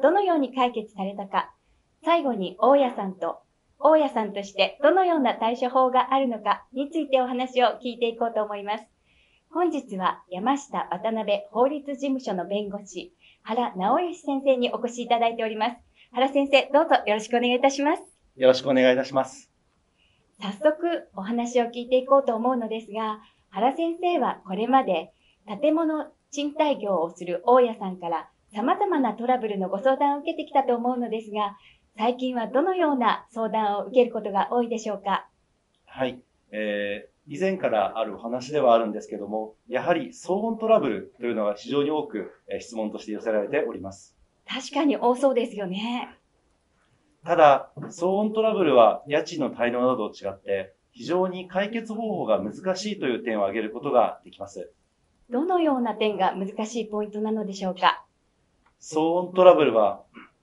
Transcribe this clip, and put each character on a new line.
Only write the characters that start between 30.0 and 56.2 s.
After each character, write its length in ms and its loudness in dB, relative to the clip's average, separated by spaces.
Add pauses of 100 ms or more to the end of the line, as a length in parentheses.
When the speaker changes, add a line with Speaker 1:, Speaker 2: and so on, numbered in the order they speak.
Speaker 1:
を 40 -6
受 120 -6
け 60 -8
て 80 -8
き 80 -14
た 100 2
と 140 0
思 160 -2
う 40 -4
の 120 -6
で 140 -6
す 80 -16
が、 260 -4 (400)
最 180 0
近 220 -4
は 100 -4
ど 140 0
の 120 0
よ 200 2
う 20 2
な 360 0
相 180 -4
談 300 0
を 80 -6
受 60 -12
け 120 6
る 80 -6
こ 80 -6
と 100 -6
が 200 0
多 120 0
い 60 -6
で 100 -4
し 100 -8
ょ 40 -6
う 100 -10
か？ 240 -4 (580)
Speaker 2:
は 200 -6
い。 160 -8 (320)
え 560 -6 (180)
ー、 80 -12
以 20 -10
前 200 -2
か 100 -2
ら 320 0
あ 60 -2
る 100 -8
お 20 -14
話 360 -8
で 80 0
は 120 8
あ 40 8
る 80 2
ん 80 -6
で 80 -8
す 80 -18
け 80 -10
ど 100 -8
も、 280 -8 (120)
や 160 -4
は 100 0
り 180 -4
騒 240 -6
音 220 -4
ト 120 -4
ラ 100 6
ブ 80 0
ル 320 -6
と 60 -8
い 80 -2
う 20 -4
の 80 -2
が 120 0
非 120 -16
常 160 0
に 80 -2
多 160 -2
く、 240 -8 (160)
え 120 -8
ー、 20 -
質 160 -12
問 160 -6
と 60 -12
し 80 -16
て 40 -10
寄 80 -8
せ 140 -4
ら 80 0
れ 80 -6
て 180 -2
お 60 -8
り 80 -14
ま 100 -12
す。 240 -20 (320)
Speaker 1:
確 260 -10
か 120 0
に 100 4
多 220 2
そ 140 4
う 20 -2
で 140 2
す 100 -12
よ 100 -6
ね。 480 -8 (1040)
Speaker 2:
た 140 0
だ、 400 8
騒 360 -4
音 200 0
ト 100 0
ラ 120 2
ブ 100 2
ル 140 6
は 280 6
家 160 0
賃 200 -8
の 120 -2
滞 180 -2
納 100 -2
な 160 2
ど 120 -4
と 60 -14
違 140 -10
っ 120 -8
て、 320 -6 (200)
非 100 -16
常 240 0
に 220 -10
解 200 -4
決 240 -8
方 260 -6
法 60 -6
が 160 2
難 360 -6
し 160 -6
い 60 -10
と 80 -4
い 100 0
う 80 -10
点 140 -2
を 20 0
挙 140 -2
げ 120 -4
る 40 -10
こ 100 -12
と 100 -6
が 320 2
で 80 -20
き 80 -20
ま 80 -10
す。 240 -14 (580)
Speaker 1:
ど 140 -2
の 160 0
よ 160 2
う 60 -2
な 140 -2
点 220 0
が 160 2